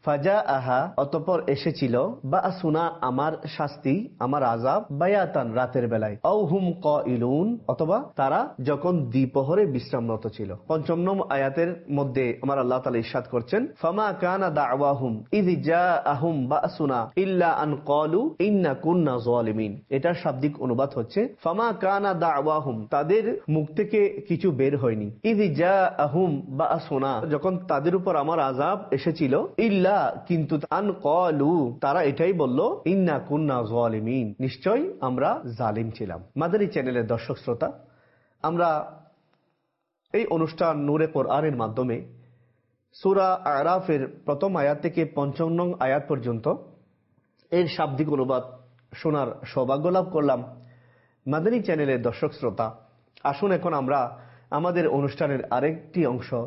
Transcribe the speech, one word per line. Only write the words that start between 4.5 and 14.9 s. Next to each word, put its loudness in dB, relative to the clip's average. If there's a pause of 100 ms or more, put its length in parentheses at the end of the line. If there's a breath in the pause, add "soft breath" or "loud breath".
আযাব, 0
বায়াতান, 0
রাতের 0
বেলায়, -2
আও 2
হুম 0
কাইলুন, 0 (100)
অথবা 0
তারা 0 (140)
যখন 0
দ্বিপ্রহরে 2
বিশ্রামরত -4
ছিল। -8 (120)
পঞ্চম 0
নম 0
আয়াতের 0
মধ্যে 0
আমার 0
আল্লাহ 0
তাআলা -2
ইরশাদ -4
করছেন, -2 (120)
ফামা 0
কানা 0
দাওয়াহুম 0